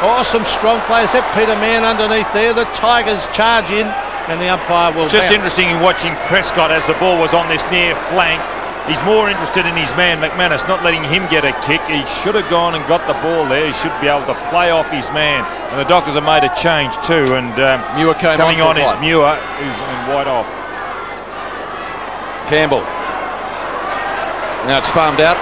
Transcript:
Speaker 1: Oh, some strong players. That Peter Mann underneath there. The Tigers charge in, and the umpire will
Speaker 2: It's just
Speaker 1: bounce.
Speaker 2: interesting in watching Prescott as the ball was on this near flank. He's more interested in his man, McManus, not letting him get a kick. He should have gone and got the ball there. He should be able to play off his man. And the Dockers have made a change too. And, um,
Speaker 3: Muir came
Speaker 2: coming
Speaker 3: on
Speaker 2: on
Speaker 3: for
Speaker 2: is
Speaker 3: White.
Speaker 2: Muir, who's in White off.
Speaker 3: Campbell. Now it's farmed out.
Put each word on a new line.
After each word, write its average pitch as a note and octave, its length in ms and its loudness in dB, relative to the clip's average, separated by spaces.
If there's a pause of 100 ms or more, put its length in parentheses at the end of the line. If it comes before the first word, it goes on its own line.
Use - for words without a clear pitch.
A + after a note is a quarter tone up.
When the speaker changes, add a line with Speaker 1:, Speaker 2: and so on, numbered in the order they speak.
Speaker 1:
Oh, A#3 240 4
some A3+ 160 0
strong A3 380 0 (100)
players. A#3 240 2
That B3+ 80 4 (100)
Peter A3 220 2
Mann A3+ 320 0
underneath A3 460 0
there. A3 180 2
The A#3 140 2 (100)
Tigers A3 560 2
charge A3 400 2
in, G#3+ 160 0 (400)
and E3 140 -4
the F3+ 100 -2
umpire E3+ 420 2
will E3 140 0
Speaker 2:
It's D#3+ 60 -2
just G3 180 4
Speaker 1:
bounce. G#3 80 6
Speaker 2:
interesting F3+ 320 0
in E3+ 100 0
watching F3+ 320 2 (140)
Prescott E3+ 420 2
as D#3+ 160 2
the D#3+ 140 2
ball F3+ 200 4
was D#3+ 140 2
on E3+ 140 2
this D#3+ 240 -2
near F3 240 2 (160)
flank. E3 320 2 (460)
He's D3+ 140 -2
more G#3+ 260 4
interested F#3 360 -2
in E3+ 120 -2
his D#3 180 -2
man, E3+ 240 2
McManus, D#3+ 480 0
not F#3 160 0
letting E3 220 2
him F3 240 0
get D3+ 160 2
a C3 160 2
kick. D#3 260 0
He D3+ 160 -2 (160)
should G3 160 -2
have G3+ 140 0
gone E3+ 260 2
and D3+ 140 -4
got E3+ 180 2
the D3+ 60 0 (100)
ball D#3+ 240 0
there. C#3 200 2
He C#3 120 -4
should C3 220 -4
be C#3 80 0
able C#3+ 180 0
to C3 80 -2 (140)
play F3 220 2
off D#3+ 200 0
his C3+ 200 -6
man. C#3+ 340 0 (260)
And C3+ 80 -4
the C#3 60 -2
Dockers D#3 300 2
have D3 100 0
made D#3 180 4
a C3+ 140 2
change D#3 340 0 (140)
too. D3+ 260 2
And, B2+ 300 -2
um, C3 180 4 (160)
Speaker 3:
Muir D#3+ 200 2
came D#3+ 200 2
Speaker 2:
coming D#3+ 240 2
Speaker 3:
on D#3+ 160 4
Speaker 2:
on - 0 -
Speaker 3:
for D3+ 60 2
Speaker 2:
is B2+ 100 4
Speaker 3:
White. - 100 -2
Speaker 2:
Muir, D3+ 340 4 (260)
who's B2+ 180 -6
in C3 200 -6 (120)
White C#3 160 0
off. A#2 220 -2 (2000)
Speaker 3:
Campbell. D3 320 2 (1900)
Now C3+ 120 2
it's - 100 -2
farmed D3+ 320 2
out. E3 200 4